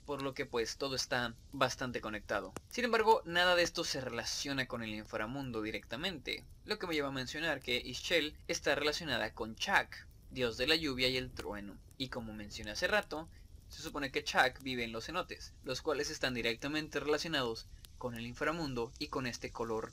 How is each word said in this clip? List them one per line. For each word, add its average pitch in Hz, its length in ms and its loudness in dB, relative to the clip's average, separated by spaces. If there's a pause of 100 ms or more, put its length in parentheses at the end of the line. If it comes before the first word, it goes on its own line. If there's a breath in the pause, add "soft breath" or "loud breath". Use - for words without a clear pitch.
por 143 160 -4
lo 135 140 -2
que 139 100 -4
pues 120 320 0
todo 135 200 -2
está 123 380 0 (180)
bastante 127 480 2
conectado. 104 520 -2 (160)
Sin 240 160 -2
embargo, 220 400 6
nada 175 300 6
de 175 80 8
esto 165 220 2
se 151 160 -2
relaciona 127 680 -2
con 117 160 -4
el 110 100 -4
inframundo 113 720 -4
directamente, 117 840 -4 (200)
lo 208 140 -4
que 180 100 -4
me 165 60 0
lleva 143 140 2
a 135 40 -2
mencionar 139 480 -2
que 123 160 0
Ixchel 143 600 2 (120)
está 160 260 2
relacionada 147 580 2
con 113 220 -6
Chak, - 540 2 (220)
dios 120 280 0
de 127 80 2
la 156 80 6
lluvia 131 340 4
y 131 80 2
el 127 140 -2
trueno, 101 480 -6 (180)
y 131 120 -4
como 113 260 -6
mencioné 104 380 -8
hace 180 160 0
rato, 175 400 0 (400 loud breath)
se - 140 -12
supone 143 280 -4
que 147 140 0
Chak 135 380 4
vive 127 200 -2
en 113 100 -4
los 113 140 -6
cenotes, - 560 -6
los 127 180 -4
cuales 143 300 0
están 135 240 -2
directamente 143 640 0
relacionados 143 720 0 (300 loud breath)
con 120 160 -6
el 113 120 -6
inframundo 135 720 -2
y 147 80 -6
con 131 180 -2
este 120 240 -6
color 113 420 -4